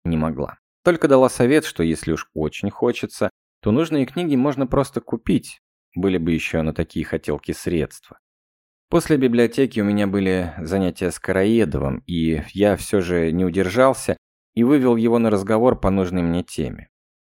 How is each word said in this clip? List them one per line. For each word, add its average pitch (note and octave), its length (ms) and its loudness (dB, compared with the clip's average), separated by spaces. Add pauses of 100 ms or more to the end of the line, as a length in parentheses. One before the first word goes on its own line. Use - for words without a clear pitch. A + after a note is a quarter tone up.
не E2 100 0
могла. D#2 420 -4 (260)
Только F3 240 2
дала C3 200 6
совет, C3 380 2
что - 180 -4
если D#2+ 300 -2
уж - 200 -8
очень D#2 360 -4
хочется, A2+ 600 -4 (320)
то G#2 100 0
нужные D3+ 340 0
книги E3 300 -2
можно C3+ 320 0
просто - 340 -2
купить, - 580 -4 (360)
были F2+ 220 0
бы E2 140 -2
еще D#2+ 320 -2
на D#2 100 -4
такие E2 300 -6
хотелки D#2 480 -6
средства. - 680 -6 (720)
После D#3+ 280 2
библиотеки A#2+ 640 2
у G#2 60 0
меня G#2 220 0
были F#2 520 -2
занятия F2+ 520 -2
с - 80 -12
Караедовым, F#2 880 0
и D#2+ 360 -2 (100)
я G2 240 4
все - 240 -2
же E2+ 300 0
не F2+ 120 0
удержался F#2+ 760 0 (360)
и A2+ 100 2
вывел B2+ 320 4
его A#2 240 2
на A2+ 100 2
разговор A2 500 2
по F#2+ 100 0
нужной F#2 320 0
мне E2+ 220 -2
теме. - 480 -10 (400)